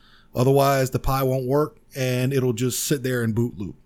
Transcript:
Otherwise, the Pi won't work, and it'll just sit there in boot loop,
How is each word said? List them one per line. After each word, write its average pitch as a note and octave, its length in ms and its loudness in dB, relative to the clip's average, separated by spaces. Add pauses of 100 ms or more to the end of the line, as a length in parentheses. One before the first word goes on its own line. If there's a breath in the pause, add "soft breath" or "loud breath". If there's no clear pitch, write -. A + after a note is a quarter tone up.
(340 soft breath)
Otherwise, C3+ 560 4
the - 80 -2
Pi C3+ 240 -2
won't C3 240 -2
work, D3 320 0 (180)
and B2+ 380 0
it'll B2+ 200 2
just A#2 320 -2
sit C#3+ 180 -2
there B2+ 200 -2
in A2+ 100 0
boot A#2 260 0
loop, F#2 160 -10 (100)